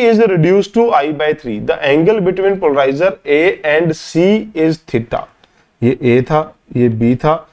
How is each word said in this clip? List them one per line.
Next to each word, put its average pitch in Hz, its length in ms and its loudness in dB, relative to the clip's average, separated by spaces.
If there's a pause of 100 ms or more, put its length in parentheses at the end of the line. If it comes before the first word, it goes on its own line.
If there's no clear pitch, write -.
is 226 240 4
reduced 190 460 2
to 233 200 2
I 143 100 2 (140)
by 151 160 -2
three, 117 320 -8
the 160 100 -2 (140)
angle 175 320 2
between 190 380 0
polarizer 143 520 0 (180)
A 147 120 2 (240)
and 156 300 0
C - 280 -2 (360)
is 160 260 0
theta। 117 360 -6 (600)
ये 117 160 0 (140)
A 127 180 4
था, 156 100 0 (360)
ये 123 140 2
B 117 260 0
था, 156 200 -2 (160)